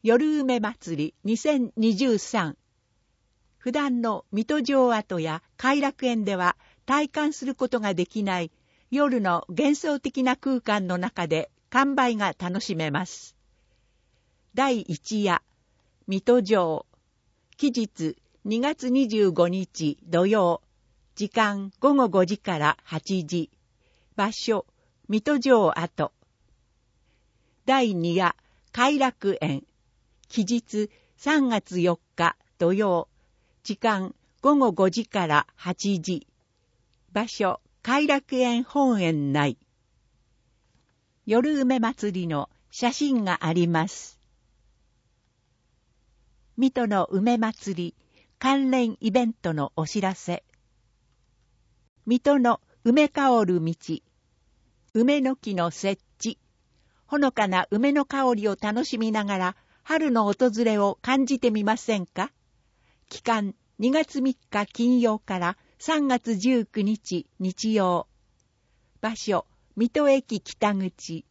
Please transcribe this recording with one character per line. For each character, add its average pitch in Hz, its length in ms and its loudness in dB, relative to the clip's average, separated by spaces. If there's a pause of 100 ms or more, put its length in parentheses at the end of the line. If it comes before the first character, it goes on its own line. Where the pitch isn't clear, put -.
夜 294 360 4
梅 254 200 0
祭 208 380 -6
り 151 260 -6
二 220 140 -2
千 277 400 -2
二 226 180 2
十 233 220 2
三。 175 400 -4 (1000)
普 - 140 -6
段 262 300 -2
の 226 320 -4
水 214 140 -2
戸 302 180 -2
城 262 280 2
跡 202 280 -4
や 160 200 -6 (160)
偕 269 220 0
楽 277 260 -4
園 226 200 -2
で 196 100 -2
は 180 220 0 (280)
体 285 220 0
感 302 260 -2
す - 120 -12
る 262 100 -4
こ 254 140 -2
と 247 100 -2
が 208 140 -2
で 175 120 0
き 214 180 -6
な 185 180 -2
い 165 100 -8 (400)
夜 262 300 2
の 175 260 0
幻 285 320 0
想 294 220 -2
的 262 220 -4
な 254 120 2
空 262 240 -2
間 208 280 -2
の 180 100 -2
中 180 300 -4
で 156 220 -2 (200)
完 277 260 2
売 247 220 2
が 202 200 -2
楽 180 220 -6
し - 160 -6
め 160 160 -2
ま 165 140 -2
す。 - 300 -20 (1160)
第 247 280 0
一 208 420 -4
夜、 185 180 0 (680)
水 190 140 -2
戸 247 240 4
城。 180 400 0 (680)
期 285 160 0
日、 202 460 -4 (260)
二 214 160 -2
月 262 300 -2
二 262 180 2
十 208 240 2
五 170 160 2
日 175 560 -4
土 170 240 2
曜。 190 340 2 (540)
時 202 140 -6
間、 202 500 -2
午 285 160 4
後 254 140 4
五 185 160 4
時 196 120 -4
か 175 200 -6
ら 151 260 0
八 170 420 -6
時。 165 260 -6 (640)
場 208 160 -2
所、 - 340 -2 (440)
水 214 120 0
戸 294 200 0
城 226 380 4
跡。 165 340 -6 (1500)
第 262 280 2
二 170 220 0
夜、 180 200 2 (360)
偕 269 280 2
楽 247 420 -2
園。 139 220 -4 (680)
期 214 160 -2
日、 214 440 -4 (280)
三 285 320 2
月 190 320 -2
四 170 180 2 (160)
日 170 220 0 (200)
土 175 160 2
曜。 196 360 0 (540)
時 202 140 -6
間、 202 380 -2 (260)
午 285 140 4
後 262 160 4
五 190 180 2
時 214 160 -4
か 185 220 -2
ら 156 280 2
八 185 460 -4
時。 175 260 -8 (840)
場 220 160 -4
所、 - 340 -4 (220)
偕 285 240 0
楽 277 280 -2
園 247 280 0
本 254 380 0
園 151 320 0
内。 143 240 0 (1700)
夜 262 360 2
梅 254 180 2
祭 208 420 -2
り 175 60 -4
の 147 220 -4 (220)
写 247 200 -2
真 262 320 0
が 180 220 -2
あ 160 80 0
り 175 140 2
ま 165 200 0
す。 - 300 -16 (2500)
水 254 140 2
戸 240 160 -2
の 202 180 2
梅 220 320 0
祭 220 380 -4
り 170 200 -6 (440)
関 269 320 2
連 247 280 0
イ 220 120 0
ベ 240 160 2
ン 226 60 -2
ト 165 200 -4
の 147 220 -2
お 160 100 -2
知 202 160 -4
ら 190 140 -2
せ。 - 280 -8 (1600)
水 247 140 0
戸 285 180 4
の 240 220 2 (220)
梅 285 260 4
香 254 360 2
る 175 180 0
道。 165 120 -4 (1160)
梅 269 280 2
の 254 140 0
木 - 180 -8
の 175 160 0
設 196 320 -4 (180)
置。 - 200 -8 (640)
ほ 294 140 -2
の 277 120 2
か 214 160 0
な 185 220 0
梅 240 220 2
の 285 140 2
香 269 280 0
り 214 140 -2
を 196 120 -2
楽 214 260 -2
し 247 120 -6
み 220 140 -2
な 214 120 -2
が 202 140 -2
ら、 185 180 -2 (280)
春 311 260 0
の 233 140 2
訪 208 260 2 (140)
れ 220 160 2
を 202 220 2
感 262 260 2
じ 262 120 -2
て 240 120 2
み 214 120 -2
ま 214 140 0
せ 220 220 -2
ん 175 80 -8
か？ 196 240 -6 (760)
期 - 140 -18
間、 214 320 -2 (240)
二 240 140 0
月 302 300 -2
三 262 140 0 (140)
日 208 160 -2
金 240 340 0
曜 220 200 0
か 190 180 -6
ら 175 200 -4 (200)
三 302 300 -2
月 240 280 0
十 226 300 0
九 - 160 -6
日 202 460 -4 (100)
日 190 380 -4
曜。 185 320 0 (920)
場 220 160 -6
所、 - 300 -2 (300)
水 233 160 0
戸 294 180 2
駅 262 320 0
北 - 320 -4
口 180 560 -8